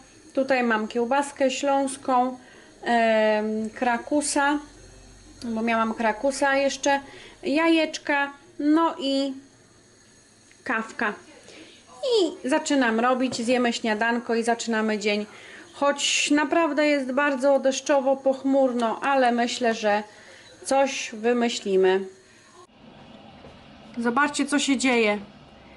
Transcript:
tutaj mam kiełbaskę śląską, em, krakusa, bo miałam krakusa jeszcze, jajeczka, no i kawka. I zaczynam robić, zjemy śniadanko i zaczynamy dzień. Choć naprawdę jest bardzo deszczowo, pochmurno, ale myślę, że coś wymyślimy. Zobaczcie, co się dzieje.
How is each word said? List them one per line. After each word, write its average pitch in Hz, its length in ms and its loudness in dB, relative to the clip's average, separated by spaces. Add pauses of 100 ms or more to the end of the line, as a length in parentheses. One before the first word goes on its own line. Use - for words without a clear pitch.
(340)
tutaj 269 300 0
mam 220 240 0
kiełbaskę 262 640 -2
śląską, 262 880 0 (460)
em, 220 840 0
krakusa, 285 920 -2 (880)
bo 226 160 -4
miałam 226 320 0
krakusa 269 640 0
jeszcze, 277 440 0 (440)
jajeczka, 311 920 0 (260)
no 311 400 2
i 269 340 -2 (1300)
kawka. 220 500 -4 (880)
I 381 460 0
zaczynam 269 500 2
robić, 247 420 0
zjemy 240 320 2
śniadanko 233 640 -2
i 226 80 0
zaczynamy 220 560 -2
dzień. 208 260 -2 (480)
Choć - 580 0
naprawdę 302 560 2
jest 277 240 0
bardzo 277 480 2
deszczowo, 269 580 0
pochmurno, 262 840 0
ale 269 300 2
myślę, 240 420 -2
że 214 300 0 (640)
coś 269 480 0
wymyślimy. 208 920 2 (1900)
Zobaczcie, 277 480 0
co 285 140 0
się 277 180 0
dzieje. 226 420 2 (580)